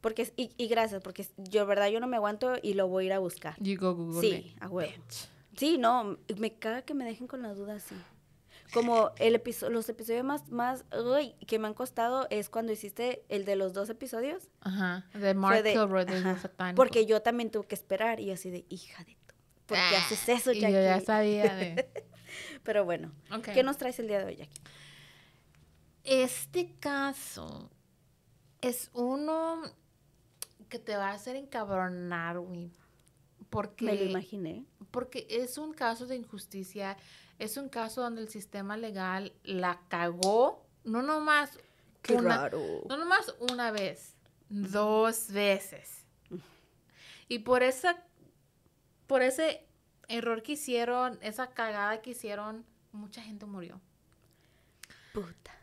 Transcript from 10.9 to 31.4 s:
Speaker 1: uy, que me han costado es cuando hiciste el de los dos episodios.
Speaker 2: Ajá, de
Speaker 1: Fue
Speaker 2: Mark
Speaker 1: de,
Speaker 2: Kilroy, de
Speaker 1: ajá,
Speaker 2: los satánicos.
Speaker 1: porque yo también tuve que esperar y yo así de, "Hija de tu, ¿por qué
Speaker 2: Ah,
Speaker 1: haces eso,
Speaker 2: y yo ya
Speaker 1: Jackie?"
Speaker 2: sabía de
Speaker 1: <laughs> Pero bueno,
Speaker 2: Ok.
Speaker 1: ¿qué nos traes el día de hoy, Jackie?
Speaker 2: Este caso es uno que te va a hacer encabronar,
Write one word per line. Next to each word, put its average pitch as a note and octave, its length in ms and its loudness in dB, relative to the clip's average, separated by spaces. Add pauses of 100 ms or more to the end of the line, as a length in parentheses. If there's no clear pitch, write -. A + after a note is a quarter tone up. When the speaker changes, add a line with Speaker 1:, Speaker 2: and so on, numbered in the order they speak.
Speaker 1:
uy, B3 400 2 (140)
que A3 120 0
me A3 100 -2
han G#3+ 60 -4
costado B3+ 540 0
es G#3 220 -4
cuando A3+ 200 -2
hiciste A3 600 -4
el G3 160 -2
de G3+ 100 2
los F#3+ 160 0
dos G3 160 -4
episodios. B3+ 640 -6 (100)
Speaker 2:
Ajá, F#3 540 -2
de G#3 60 -10
Speaker 1:
Fue G3 140 4
Speaker 2:
Mark G3 280 6
Speaker 1:
de, G#3+ 100 4
Speaker 2:
Kilroy, F#3+ 320 4
de F#3 140 -2
Speaker 1:
ajá, F#3 140 2
Speaker 2:
los F3+ 100 -2
satánicos. F3+ 340 -4
Speaker 1:
porque A#3 300 8
yo G#3+ 160 4
también A#3 280 0
tuve G#3 160 -4
que - 80 -6
esperar A3 460 -2
y G#3 60 -6
yo F#3+ 80 -4
así F#3 160 -10
de, F3+ 180 -10
"Hija - 360 -16
de - 120 -20 (100)
tu, - 80 -20 (300)
¿por G3+ 140 2
qué F3+ 180 8
Speaker 2:
Ah, F3 80 4
Speaker 1:
haces G#3 240 -2
eso, A#3+ 240 4
Speaker 2:
y G#3+ 80 2
yo G#3+ 80 6
ya G3 140 6
Speaker 1:
Jackie?" F#3+ 240 6
Speaker 2:
sabía G#3 500 4
de F#3 320 -2 (400)
Speaker 1:
<laughs> - 340 -14
Pero G#3 220 2
bueno, E3 260 -2 (240)
Speaker 2:
Ok. A3 200 -8
Speaker 1:
¿qué B3+ 80 6
nos C4+ 160 2
traes B3+ 220 -4
el A3+ 60 -4
día G#3 120 0
de G3 80 -4
hoy, F#3 100 -10
Jackie? - 240 -18 (1400)
Speaker 2:
Este C4+ 760 2
caso C#4 920 -6 (920)
es B3 320 -4
uno D#4 720 -2 (1040)
que - 100 -12
te G#3 180 -8
va G3 120 -2
a G3+ 60 -6
hacer B3+ 220 -10
encabronar, F3+ 1040 -4